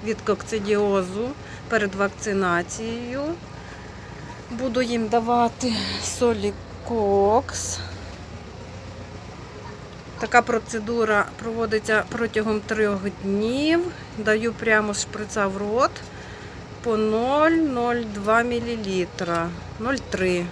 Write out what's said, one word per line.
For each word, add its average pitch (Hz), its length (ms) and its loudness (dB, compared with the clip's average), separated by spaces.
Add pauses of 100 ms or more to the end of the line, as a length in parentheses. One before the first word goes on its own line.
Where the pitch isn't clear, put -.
від 214 160 -2
кокцидіозу 202 1080 0 (400)
перед 208 260 2
вакцинацією. 202 1300 0 (1300)
Буду 247 300 0
їм 233 260 2
давати 233 680 2 (300)
солікокс. 208 1800 2 (2500)
Така 226 220 6
процедура 220 840 2 (140)
проводиться 220 680 0
протягом 220 500 0
трьох 208 400 0 (240)
днів. 247 560 2 (380)
Даю 220 360 2
прямо 214 400 4
з - 80 -2
шприца 208 460 -2
в 190 100 -2
рот 240 340 2 (920)
по 226 140 2
нуль 247 540 4
нуль 240 520 2 (100)
два 208 280 4
мілілітра, 196 1080 0 (300)
нуль 247 180 0 (120)
три. 180 420 2